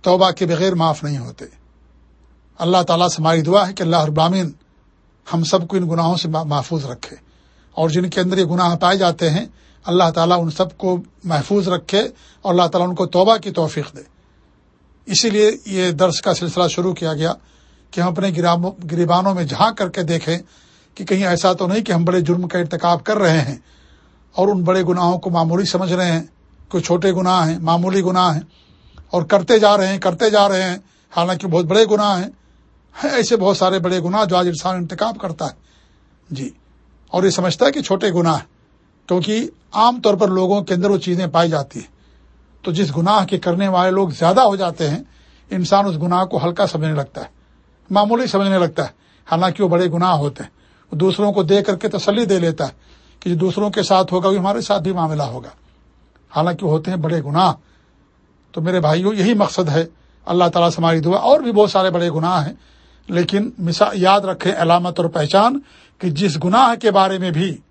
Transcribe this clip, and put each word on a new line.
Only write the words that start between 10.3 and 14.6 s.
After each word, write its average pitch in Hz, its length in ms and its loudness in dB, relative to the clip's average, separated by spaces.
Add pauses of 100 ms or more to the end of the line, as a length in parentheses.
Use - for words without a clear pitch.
ان 165 80 -2
سب 185 260 -4
کو 180 220 -4 (260)
محفوظ 175 440 -2
رکھے 196 400 -2 (340)
اور 185 120 0
اللہ 175 120 4
تعالیٰ 180 220 0
ان 180 60 -4
کو 180 120 -2
توبہ 196 300 4
کی 202 140 -8
توفیق 151 460 -6
دے۔ - 40 -20 (1040)